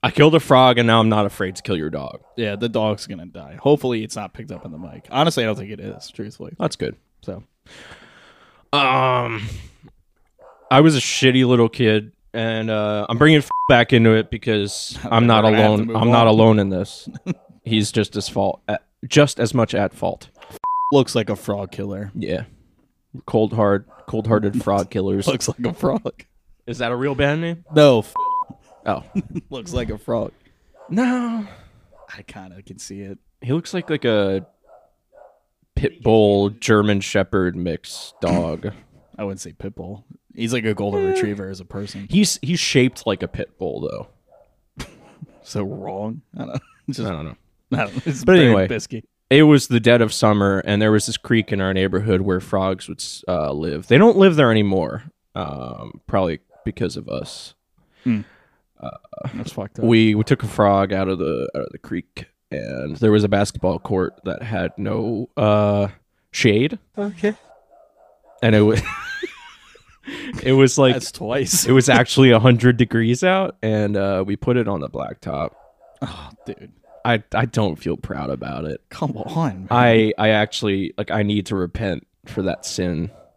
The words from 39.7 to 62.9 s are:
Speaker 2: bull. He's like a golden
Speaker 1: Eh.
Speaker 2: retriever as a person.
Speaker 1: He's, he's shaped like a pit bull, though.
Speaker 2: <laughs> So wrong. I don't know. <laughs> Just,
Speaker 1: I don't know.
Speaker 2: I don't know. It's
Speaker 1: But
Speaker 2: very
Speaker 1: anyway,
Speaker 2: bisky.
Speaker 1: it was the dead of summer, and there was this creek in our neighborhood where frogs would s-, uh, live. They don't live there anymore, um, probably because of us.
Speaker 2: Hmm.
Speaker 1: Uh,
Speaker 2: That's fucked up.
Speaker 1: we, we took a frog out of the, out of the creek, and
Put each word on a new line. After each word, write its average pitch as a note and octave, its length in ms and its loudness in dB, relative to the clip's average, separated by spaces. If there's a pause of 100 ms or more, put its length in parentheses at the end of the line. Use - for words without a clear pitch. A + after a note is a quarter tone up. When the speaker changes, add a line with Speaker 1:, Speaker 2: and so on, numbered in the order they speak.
Speaker 2:
bull. F#2+ 300 -16 (280)
He's A#2 200 -4
like A#2 120 -4
a G#2+ 80 0
golden G2+ 320 -2
Speaker 1:
Eh. F#2+ 60 0
Speaker 2:
retriever G#2 380 -4
as G3 100 -12
a - 60 -18
person. G2 440 -14
Speaker 1:
He's, G3 320 0
he's E3 180 -4
shaped - 460 0
like G2 160 -2
a F2+ 60 -6
pit - 320 -10
bull, - 220 -6
though. - 1080 -16 (400)
Speaker 2:
<laughs> - 160 -20
So - 200 -8
wrong. G2+ 580 -10 (140)
I - 100 -12
don't - 80 -14
know. B2+ 60 -6 (140)
<laughs> - 160 -14
Just, C3 120 -8
Speaker 1:
I G#2 100 -4
don't D#2 140 -8
know. C#2+ 100 -14 (380)
Speaker 2:
I - 40 -2
don't G#2 180 -4
know. B2+ 100 -6
It's C#3 180 -6
Speaker 1:
But F#3 140 6
Speaker 2:
very D#3 100 8
Speaker 1:
anyway, G2 220 4
Speaker 2:
bisky. A2+ 340 -8 (260)
Speaker 1:
it C#3+ 140 8
was D3+ 240 6
the A#2+ 140 2
dead A#2 200 6
of A2 120 0
summer, G2+ 520 2
and G#2 160 0
there G#2+ 100 4
was G#2+ 140 2
this - 120 -8
creek - 340 0
in G2 100 -2
our F#2+ 120 -2
neighborhood F#2+ 480 0
where F#2+ 180 0
frogs F#2+ 480 -4
would F2 140 -14
s-, - 260 -14
uh, D#2 240 -2
live. D2+ 360 -6
They A#2+ 100 6
don't G#3+ 200 8
live F#3+ 200 8
there B2+ 140 6
anymore, G2+ 520 0 (320)
um, C2+ 720 -12
probably F2+ 320 -2 (260)
because - 320 -6
of - 120 -14
us. - 440 -10 (520)
Speaker 2:
Hmm. A2+ 160 -2 (600)
Speaker 1:
Uh, B1+ 80 -12 (440)
Speaker 2:
That's - 180 -12
fucked - 260 -12
up. A2+ 80 -6
Speaker 1:
we, A2+ 300 4
we G#2+ 80 0
took - 180 -2
a A2 60 -8
frog G2 460 2
out F#2+ 160 -2
of F#2 100 -4
the, D2+ 340 -4
out C#2 100 -6
of - 100 -10
the - 40 -18
creek, - 500 -12 (220)
and C2 460 -8